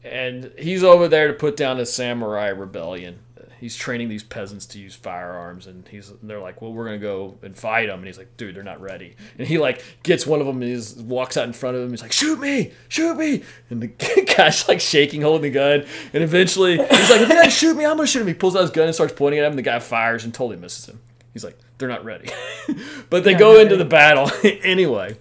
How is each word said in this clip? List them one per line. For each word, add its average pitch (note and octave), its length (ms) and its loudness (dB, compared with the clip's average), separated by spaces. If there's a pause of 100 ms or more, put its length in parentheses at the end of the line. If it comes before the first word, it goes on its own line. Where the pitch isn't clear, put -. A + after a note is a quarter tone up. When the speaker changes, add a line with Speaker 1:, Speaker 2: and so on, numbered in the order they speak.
Speaker 1:
And B2+ 540 -10
he's F3+ 260 -2
over F3 240 8
there D#3 220 4
to C#3+ 40 -2
put D3 240 -4
down C3 220 -2
a A#2+ 60 -4
samurai A#2 640 -4
rebellion. F2+ 680 -10 (400)
He's A#2 160 -14
training A#2 340 -8
these G#2+ 120 -10
peasants G2+ 460 -16
to G#2 120 -20
use G2 160 -20
firearms, F2+ 720 -14
and F2+ 220 -20
he's, G2+ 220 -20
and G2+ 100 -20 (100)
they're G#2 120 -14
like, F#2 200 -16
"Well, A2+ 120 -14
we're A2+ 120 -10
gonna G#2+ 140 -10
go G2 420 -10
and G2 160 -20
fight A2+ 320 -2
'em." F#2 100 -12
And F#2 60 -18
he's F#2 120 -18
like, F#2+ 200 -20
"Dude, G2+ 180 -14
they're G2 80 -16
not F#2 180 -16
ready." F#2 340 -18 (240)
And F3 80 -8
he, D#3+ 100 0
like, C3+ 240 0 (220)
gets E3 240 0
one D3+ 140 0
of C#3 60 -2
'em C3 140 -6
and A#2+ 100 -6
he's, A2+ 240 -10
walks B2 420 -6
out B2+ 100 -2
in A#2+ 60 -12
front B2+ 240 -6
of B2 60 -6
him. B2 60 -8
He's A#2+ 120 -10
like, A2+ 100 -12
"Shoot D#4 280 -2
me! C#4 320 -4 (180)
Shoot D#4+ 280 -4
me!" D4+ 260 -4 (280)
And A#2 100 -8
the - 60 -8
<laughs> - 500 -2
guy's, D#3 300 2
like, F3+ 140 0
shaking, D3 400 0
holding D3+ 220 2
the C#3+ 80 -4
gun. C#3+ 340 0 (280)
And D3 100 -2
eventually, F3+ 540 2
he's C4+ 320 2
like, A3 120 8
"If A#3+ 80 4
you D#4+ 60 6
guys E4 220 6
shoot D#4+ 200 2
me, D4+ 80 -2
I'm D4+ 100 0
gonna D#4 120 0
shoot B3+ 140 -2
him." G#3 60 -2
He E3+ 80 -4
pulls F#3 200 0
out F#3+ 60 2
his E3+ 100 0
gun D#3+ 160 2
and D#3+ 60 -2
starts D#3 200 -2
pointing C#3+ 260 0
at D3 60 2
him. D3 80 -2
And C#3+ 60 -6
the B2 40 -8
guy A#2+ 160 -2
fires A#2 460 -4
and A#2 80 -12
totally A2+ 240 -8
misses F2+ 300 -16
him. A2 120 -20 (340)
He's A#2 120 -16
like, E2+ 120 -18 (220)
"They're C3 100 -8
not A#2+ 160 -10
ready." - 240 -14 (380)
<laughs> - 420 -12
But F3+ 140 0
they G3+ 80 6
Speaker 2:
Yeah, F3 80 4
Speaker 1:
go G#3+ 140 10
Speaker 2:
not A3 80 12
Speaker 1:
into G3+ 140 6
Speaker 2:
ready. F3+ 80 0
Speaker 1:
the D3 60 -4
battle D3 400 6 (140)
<laughs> G3+ 200 2
anyway. C3+ 580 0